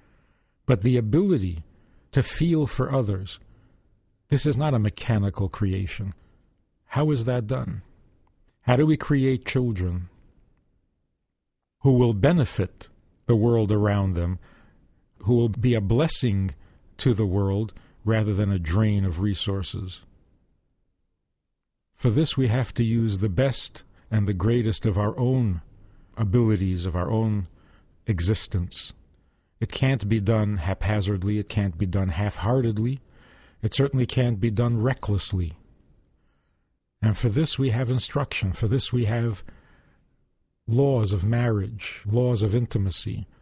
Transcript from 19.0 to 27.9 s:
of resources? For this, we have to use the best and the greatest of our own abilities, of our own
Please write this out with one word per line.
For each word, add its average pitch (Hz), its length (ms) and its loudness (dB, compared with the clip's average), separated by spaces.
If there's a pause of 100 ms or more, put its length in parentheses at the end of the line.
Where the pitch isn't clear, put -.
of 87 160 -2
resources? 98 840 -4 (1900)
For 120 160 0
this, 147 260 0
we 131 120 2
have 127 260 0
to 120 80 0
use 113 340 0
the 104 120 0
best 123 540 -2 (280)
and 104 160 2
the 104 60 0
greatest 107 520 0
of 98 120 0
our 104 220 0
own 120 420 0 (560)
abilities, 98 680 2
of 87 100 -4
our 90 160 -2
own 110 360 0 (600)